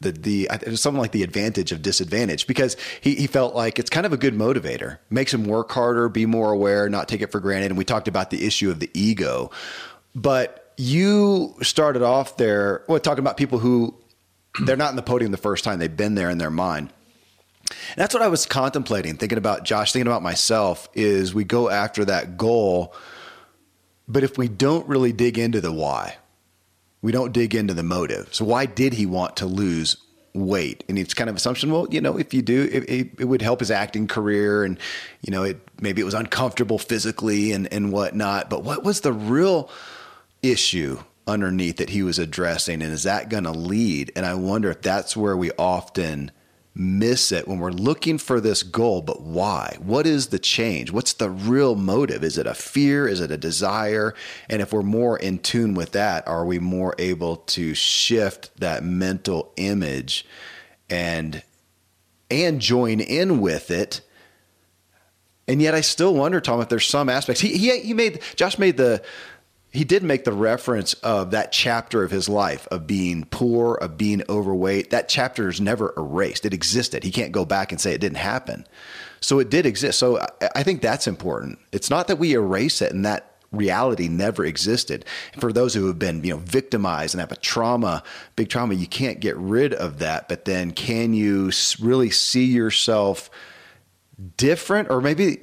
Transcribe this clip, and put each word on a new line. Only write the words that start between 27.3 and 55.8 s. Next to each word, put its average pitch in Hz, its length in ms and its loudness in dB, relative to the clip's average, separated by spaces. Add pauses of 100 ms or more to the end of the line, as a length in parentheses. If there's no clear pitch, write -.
dig 113 200 2
into 104 200 2
the 82 100 -4
motive. 85 500 -4
So 110 120 -2
why 120 200 2
did 123 280 0
he 107 120 0
want 90 320 -2
to 101 80 -4
lose 92 520 0 (360)
weight? 92 540 -2
And 98 100 -2
it's 92 160 -4
kind 117 160 -2
of 101 60 -6
assumption, 123 360 -2
well, 170 200 0
you 151 80 0
know, 147 180 0
if - 160 -4
you 131 80 2
do, 123 300 2
it, - 180 -2
it, 127 200 -2 (100)
it 123 60 -2
would 123 160 2
help 120 180 2
his 107 100 -2
acting 104 380 0
career, 104 560 2
and, 92 160 -2 (420)
you - 100 -6
know, 95 120 0
it, 95 160 -4 (220)
maybe 101 200 0
it 95 40 0
was 98 80 -4
uncomfortable 117 640 0
physically 107 720 0
and, 98 200 -2
and 101 200 -2
whatnot. 101 580 -2
But 85 140 -4
what 139 200 -4
was 196 180 0
the 139 120 2
real 156 560 2 (720)
issue 85 580 0 (280)
underneath 92 500 0
that - 120 -4
he 101 140 0
was 87 160 0
addressing, 82 640 -2
and 78 100 -4
is 73 120 -6
that 104 260 -2
gonna 98 220 -4
lead? 85 640 -2
And 92 100 -2
I 90 80 -2
wonder 95 380 0
if - 100 -8
that's 95 340 -2
where 104 220 0
we 87 200 0
often 82 760 -2 (440)
miss 101 560 2
it 85 160 -2
when 95 120 -4
we're 90 120 -4
looking 147 460 0
for 127 220 0
this 104 240 0
goal, 95 380 0
but 76 200 -6
why? 82 600 -2
What 123 260 2
is 139 200 2
the 92 120 -2
change? 82 520 -2
What's 110 220 -2
the 107 160 -2
real 117 460 2
motive? 98 480 0
Is 80 140 -2
it 80 100 0
a - 60 -4
fear? 143 540 2
Is 95 120 0
it 78 120 -2
a 76 60 -4
desire? 107 760 -2 (360)
And 107 120 -2
if 98 100 -6
we're 107 100 0
more 110 360 2
in 95 220 -4
tune 117 340 0
with 85 180 -4